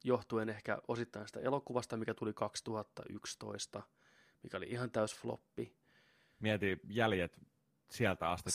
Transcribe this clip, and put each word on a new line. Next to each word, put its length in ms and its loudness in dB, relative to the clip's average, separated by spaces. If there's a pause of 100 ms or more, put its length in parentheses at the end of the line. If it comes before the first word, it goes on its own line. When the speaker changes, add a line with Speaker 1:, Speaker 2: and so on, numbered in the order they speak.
Speaker 1:
johtuen 460 2
ehkä 380 -2
osittain 400 -4
sitä 120 -10
elokuvasta, 580 0
mikä 160 -2
tuli 200 -2
kaksituhatta 760 -4
yksitoista, 720 -8 (600)
mikä 140 -8
oli 120 -4
ihan 220 -4
täys 240 2
floppi. 600 -6 (640)
Speaker 2:
Mieti 480 4
jäljet 520 4 (500)
sieltä 400 2
asti 260 0